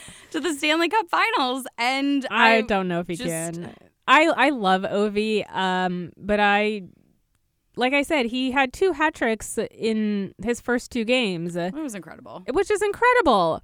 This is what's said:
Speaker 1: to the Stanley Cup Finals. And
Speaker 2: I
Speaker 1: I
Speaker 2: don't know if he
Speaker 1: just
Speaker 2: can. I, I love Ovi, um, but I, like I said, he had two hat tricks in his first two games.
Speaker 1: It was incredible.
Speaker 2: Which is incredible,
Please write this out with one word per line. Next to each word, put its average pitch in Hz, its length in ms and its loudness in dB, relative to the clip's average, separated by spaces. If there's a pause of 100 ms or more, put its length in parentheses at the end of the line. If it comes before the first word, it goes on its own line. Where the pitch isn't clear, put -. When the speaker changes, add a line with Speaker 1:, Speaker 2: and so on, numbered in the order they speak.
(300)
Speaker 1:
to 320 80 -6
the 302 160 -2
Stanley 311 340 2
Cup 415 220 0
Finals. 294 560 0 (100)
And 269 540 0
Speaker 2:
I 226 280 4
Speaker 1:
I - 20 2
Speaker 2:
don't 196 260 0
know 175 140 -2
if 175 80 -6
he 170 80 -6
Speaker 1:
just 202 120 -6
Speaker 2:
can. 165 460 -6 (320)
I, 302 200 6
I 269 240 4
love 190 320 2
Ovi, 208 680 0
um, 185 640 -2
but 208 220 -2
I, 208 440 2 (920)
like 254 200 0
I 285 80 4
said, 277 240 0
he 254 260 -2
had 269 200 2
two 370 200 2
hat 311 240 0
tricks 226 420 -4 (140)
in 208 680 -2
his 233 200 -4
first - 320 -4
two 240 120 -2
games. 185 520 -2
Speaker 1:
It 175 180 -4
was 277 220 -8
incredible. 165 520 -16
Speaker 2:
Which 349 220 0
is 392 100 0
incredible, 392 840 2